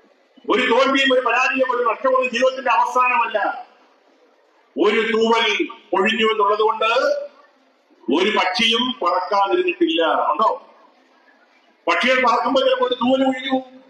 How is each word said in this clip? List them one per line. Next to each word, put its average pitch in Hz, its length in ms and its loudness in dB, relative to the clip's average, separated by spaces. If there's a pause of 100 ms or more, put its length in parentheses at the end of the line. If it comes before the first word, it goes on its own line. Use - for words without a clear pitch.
(500)
ഒരു - 200 0
തോൽവിയും 269 440 2
ഒരു 254 60 2
പരാജയവും 247 560 0
ഒരു 240 120 -2
നഷ്ടവും 254 420 0
ജീവിതത്തിന്റെ 262 400 -2
അവസാനമല്ല. 240 960 0 (1160)
ഒരു 226 280 2
തൂവൽ 226 540 0 (240)
പൊഴിഞ്ഞു 214 420 0
എന്നുള്ളത് 208 280 2
കൊണ്ട് 220 240 0 (1300)
ഒരു 311 240 0
പക്ഷിയും 254 640 0
പറക്കാതിരുന്നിട്ടില്ല. 180 1000 0 (280)
ഉണ്ടോ? - 420 -2 (1120)
പക്ഷികൾ 247 380 0
പറക്കുമ്പോൾ 247 340 0
ചിലപ്പോൾ 254 240 0
ഒരു 247 100 -2
തൂവൽ 262 340 0
ഒഴിഞ്ഞു, 262 340 -2 (280)